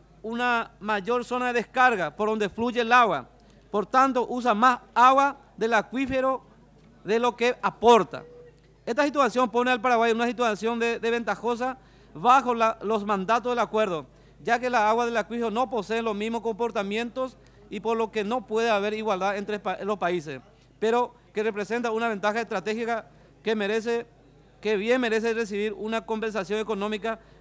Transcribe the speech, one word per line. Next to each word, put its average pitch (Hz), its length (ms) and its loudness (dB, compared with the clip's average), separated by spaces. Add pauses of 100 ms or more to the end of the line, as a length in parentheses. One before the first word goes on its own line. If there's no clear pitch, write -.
(220)
una 233 580 -2
mayor 214 440 -2
zona 247 220 -2
de 247 60 0
descarga 233 640 2
por 214 120 0
donde 214 200 0
fluye 233 320 -2
el 226 100 -2
agua. 214 380 4 (420)
Por 214 160 -2
tanto, 254 420 4
usa 247 240 0
más 247 280 4 (140)
agua 269 420 6 (200)
del 233 180 0
acuífero 262 680 -2 (640)
de 214 160 0
lo 240 160 0
que 247 260 0
aporta. 202 600 4 (600)
Esta 240 200 0
situación 254 440 2
pone 247 220 0
al 247 100 0
Paraguay 233 300 2
en 220 60 0
una 233 100 0
situación 233 540 -2
de, 233 180 -2
de 226 140 -2
ventajosa 240 640 -4 (380)
bajo 247 380 4
la, 226 280 0
los 208 220 -2
mandatos 214 460 0
del 240 80 -2
acuerdo, 208 480 -2 (340)
ya 226 200 0
que 247 100 -4
las 240 120 2
aguas 226 240 2
del 233 100 -4
acuífero 226 340 -2
no 233 180 0
poseen 226 360 -4
los 220 100 -2
mismos 220 280 -4
comportamientos 226 920 -4 (340)
y 202 100 -8
por 226 160 0
lo 226 160 -2
que 220 100 -2
no 214 240 -4
puede 226 240 0
haber 208 240 0
igualdad 202 420 -2
entre 208 220 -6
pa-, 196 240 -6
los 196 160 -4
países, 160 420 -4 (380)
pero 233 340 0 (200)
que 214 100 -4
representa 220 480 -4
una 226 180 -2
ventaja 208 320 -2
estratégica 220 680 -4 (320)
que 220 140 -2
merece, 226 500 -2 (540)
que 214 160 0
bien 233 240 2
merece 226 340 0
recibir 214 380 -2
una 220 340 -6
compensación 214 540 -4
económica 214 580 -4 (220)